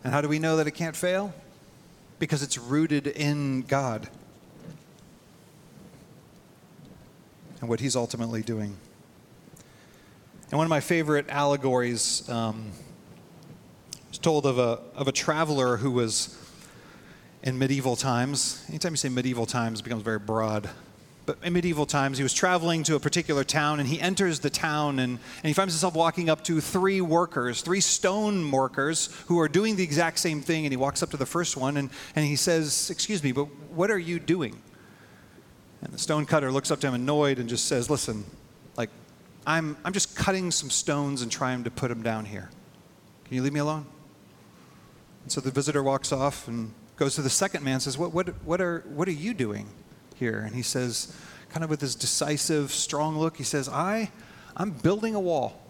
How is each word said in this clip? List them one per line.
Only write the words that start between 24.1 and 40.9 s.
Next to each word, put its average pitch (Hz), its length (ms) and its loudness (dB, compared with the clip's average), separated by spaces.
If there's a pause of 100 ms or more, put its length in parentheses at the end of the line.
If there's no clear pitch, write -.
the 147 100 0
town, 147 480 0
and, 123 220 0
and - 260 -12
he 151 80 2
finds 190 220 2
himself 170 180 2
walking 165 340 4
up 156 180 2
to 160 140 2
three 190 420 2
workers, 156 600 2
three 185 200 2
stone 196 680 2
workers, 135 680 0 (120)
who 170 120 4
are 156 80 4
doing 208 280 4
the 185 80 2
exact 160 340 2
same 151 240 0
thing, 156 240 0
and 139 80 0
he 127 40 -2
walks 139 260 0
up 160 80 -4
to 156 60 -6
the 135 100 -2
first 170 280 -2
one, 139 220 0
and, 139 140 -2 (240)
and 151 100 4
he 143 100 2
says, 160 540 2
"Excuse 185 340 -2
me, 135 80 2
but 139 120 0
what 170 480 -2
are 202 80 2
you 170 180 -4
doing?" 156 420 0 (1200)
And - 100 -12
the - 60 -12
stonecutter 151 520 2
looks 135 200 0
up 143 80 0
to 147 80 0
him 127 80 0
annoyed 139 420 2
and 120 100 -4
just 117 180 0
says, 123 260 0
"Listen, 107 340 -2 (500)
like, 117 140 -2 (560)
I'm, 156 400 0
I'm 180 80 -2
just - 220 -2
cutting 190 340 0
some 151 220 -2
stones 143 500 0